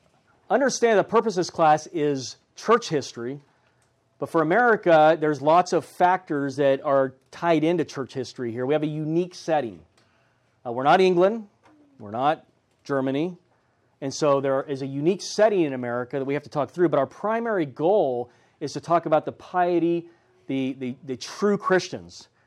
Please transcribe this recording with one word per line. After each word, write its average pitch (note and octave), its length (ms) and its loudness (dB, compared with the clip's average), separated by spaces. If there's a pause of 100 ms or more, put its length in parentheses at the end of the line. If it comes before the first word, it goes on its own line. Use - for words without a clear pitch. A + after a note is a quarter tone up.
(480)
understand A#3 500 2
the F3 60 2
purpose A3 300 0
of F3 80 0
this - 80 -4
class D#3 420 2
is D3 460 -4 (180)
church A3+ 320 0
history, C3+ 520 -6 (760)
but C#3 100 -8
for E3 140 2
America, E3+ 760 4
there's D3+ 220 -2
lots E3 320 2
of D#3+ 120 0
factors D3+ 720 -2
that C#3 280 2
are C3+ 300 2 (160)
tied E3 340 0
into E3 200 0
church - 280 -10
history B2 400 -8
here. B2 140 -4
We C#3+ 80 0
have D3+ 80 0
a D3+ 40 -4
unique D#3 480 -4
setting. B2 460 -4 (840)
Uh, A#2+ 80 -8
we're B2 100 -4
not D#3 180 6
England. F#3+ 480 2 (500)
We're G#2 120 -16
not C#3 340 -2 (400)
Germany. C#3 540 -4 (640)
And C3+ 100 -8
so C#3+ 280 0
there C3+ 220 -2
is C#3 200 -8
a C#3 40 -8
unique C#3+ 360 -2
setting G#3 400 0
in C#3+ 100 -2
America B2 460 -6
that C3+ 60 -4
we C#3 100 -4
have D3 80 -4
to - 80 -20
talk C#3 200 -4
through, F3 180 0
but D3 100 2
our E3+ 80 0
primary A3 600 -4
goal C#3 640 0 (280)
is C#3+ 140 -10
to D3+ 80 -8
talk E3 260 0
about D#3 180 2
the - 80 -8
piety, E3+ 720 -2 (420)
the, C3+ 300 -4
the, B2+ 260 -8
the C3 120 -8
true G3+ 400 -2
Christians. C#3+ 720 -4 (180)